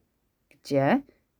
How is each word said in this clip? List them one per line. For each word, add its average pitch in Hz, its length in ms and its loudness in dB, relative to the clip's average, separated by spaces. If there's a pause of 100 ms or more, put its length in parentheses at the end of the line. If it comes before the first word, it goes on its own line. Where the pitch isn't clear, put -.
(500)
gdzie 143 520 -2 (380)